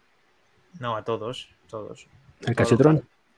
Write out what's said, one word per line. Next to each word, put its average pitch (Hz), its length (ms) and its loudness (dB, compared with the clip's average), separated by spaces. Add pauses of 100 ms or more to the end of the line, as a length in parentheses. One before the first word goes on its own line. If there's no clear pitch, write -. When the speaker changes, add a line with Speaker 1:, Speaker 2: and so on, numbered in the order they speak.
(800)
Speaker 1:
No, 120 180 -6
a 107 80 -10
todos, 113 440 -6 (200)
todos. 113 380 -16 (340)
Speaker 2:
¿El - 60 -8
Speaker 1:
Todos. 117 100 -2
Speaker 2:
Casiotron? 135 480 4 (340)